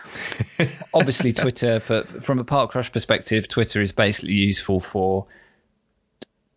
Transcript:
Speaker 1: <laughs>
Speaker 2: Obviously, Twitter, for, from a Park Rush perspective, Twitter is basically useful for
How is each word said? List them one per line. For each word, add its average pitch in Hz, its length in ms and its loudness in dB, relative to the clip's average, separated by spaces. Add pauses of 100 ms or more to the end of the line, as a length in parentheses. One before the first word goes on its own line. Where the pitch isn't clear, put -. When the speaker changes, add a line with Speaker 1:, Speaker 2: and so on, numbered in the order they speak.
(400)
Speaker 1:
<laughs> - 540 -4
Speaker 2:
Obviously, 127 400 2
Twitter, 120 460 0
for, 110 240 0
from 127 340 -4
a 123 60 -2
Park 131 320 0
Rush 127 160 -4
perspective, 110 560 0
Twitter 110 340 0
is 98 100 0
basically 101 440 2
useful 98 440 2
for 95 460 -2 (1300)